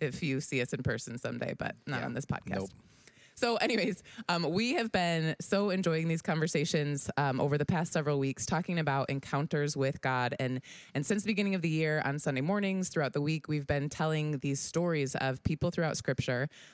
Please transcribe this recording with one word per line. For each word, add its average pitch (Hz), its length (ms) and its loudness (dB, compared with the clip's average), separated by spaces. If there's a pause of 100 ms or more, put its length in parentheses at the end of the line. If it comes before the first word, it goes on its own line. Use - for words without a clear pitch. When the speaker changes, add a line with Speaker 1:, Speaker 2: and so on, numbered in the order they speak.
Speaker 1:
if 139 220 -4
you 135 180 0
see 131 220 -2
us 127 100 -4
in 127 100 -4
person 120 360 -4
someday, 120 400 -4
but - 180 -6 (100)
not 131 140 -4
Speaker 2:
Yeah. 127 60 -4
Speaker 1:
on 123 80 -6
this 135 100 -4
podcast. - 360 -4
Speaker 2:
Nope. 190 100 -6 (640)
Speaker 1:
So 233 220 2
anyways, 214 460 0 (280)
um, 170 200 2
we 226 240 2
have 226 160 0
been 170 480 2
so 202 300 2
enjoying 170 400 2
these 165 140 0
conversations, 151 960 0
um, 135 240 2
over 147 160 2
the 147 80 -2
past 165 260 0
several 147 260 2
weeks, 135 280 -2
talking 175 320 0
about 139 320 0
encounters 147 680 0
with 135 240 0
God. 123 400 0
And, 127 220 -2 (320)
and 147 100 0
since 208 200 2
the - 20 -8
beginning 202 280 2
of 185 60 0
the 165 80 0
year, 156 380 2
on 143 120 0
Sunday 135 220 0
mornings, 190 480 2
throughout 139 240 0
the 147 80 0
week, 156 280 0
we've 151 180 0
been 143 240 0
telling 151 480 0
these 139 220 0
stories 160 540 0
of 131 280 -2
people 175 280 0
throughout 165 280 0
Scripture, 131 500 0 (260)